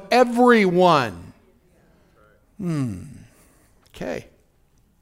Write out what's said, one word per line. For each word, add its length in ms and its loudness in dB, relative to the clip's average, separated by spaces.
everyone. 1200 2
Hmm. 440 -6
Okay. 320 -12